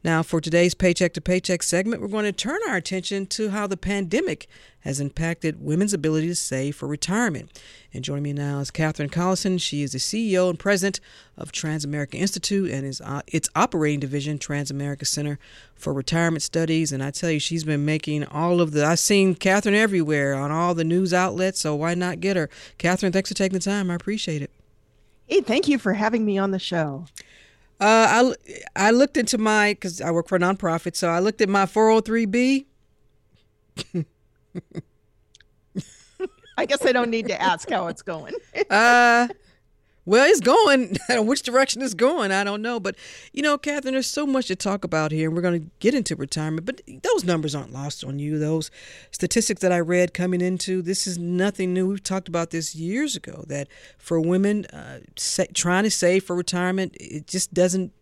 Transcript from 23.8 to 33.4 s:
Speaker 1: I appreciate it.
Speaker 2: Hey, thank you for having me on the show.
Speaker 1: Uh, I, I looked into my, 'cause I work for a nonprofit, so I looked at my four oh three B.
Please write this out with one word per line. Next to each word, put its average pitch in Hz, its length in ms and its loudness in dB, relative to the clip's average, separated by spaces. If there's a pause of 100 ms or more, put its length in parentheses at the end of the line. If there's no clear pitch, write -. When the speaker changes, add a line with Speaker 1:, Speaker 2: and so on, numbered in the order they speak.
Speaker 1:
I 175 60 -2
appreciate 175 440 -6
it. 135 100 -8 (760)
Speaker 2:
Hey, 381 160 2
thank 269 260 0
you 277 100 2
for 220 140 0
having 220 320 0
me 196 140 0
on 196 140 0
the 185 60 -2
show. 156 460 -4 (720)
Speaker 1:
Uh, 226 540 6 (440)
I, 196 120 4
I - 40 8
looked 269 260 4
into 240 180 0
my, 214 380 4
'cause 180 260 -8
I 170 100 -2
work 170 180 0
for 190 80 0
a 170 40 4
nonprofit, 175 560 0
so 175 120 0
I 170 100 2
looked 208 240 0
at 196 80 2
my 196 160 4
four 220 240 4
oh 220 100 6
three 226 240 0
B. 254 420 2 (1300)